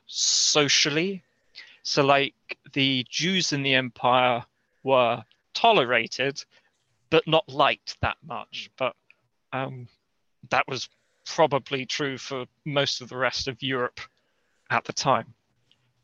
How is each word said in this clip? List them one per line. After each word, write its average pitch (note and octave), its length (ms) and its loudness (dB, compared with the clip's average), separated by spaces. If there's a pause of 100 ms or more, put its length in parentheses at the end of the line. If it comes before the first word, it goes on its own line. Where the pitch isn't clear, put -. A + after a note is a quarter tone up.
socially. D#3 1160 0 (600)
So, - 200 0
like, C#3 320 4 (380)
the C3+ 380 0
Jews F3+ 420 -2
in C#3 100 -2
the C3+ 120 2
empire B2 720 2 (360)
were B2 400 2 (300)
tolerated, C3 920 2 (680)
but D#3+ 160 4
not D#3+ 220 2
liked C3+ 520 0
that A#2 240 -2
much. - 520 -14
But, - 200 -4 (560)
um, C3 360 -8 (640)
that - 180 2
was B2+ 200 -8 (360)
probably C#3 640 0
true C3+ 320 -6
for B2+ 280 -8 (180)
most C#3+ 360 -2
of B2 80 -16
the B2+ 80 -12
rest B2+ 320 -2
of B2+ 140 -8
Europe C3 380 -4 (680)
at B2 140 -2
the - 80 -10
time. A#2 400 -2 (720)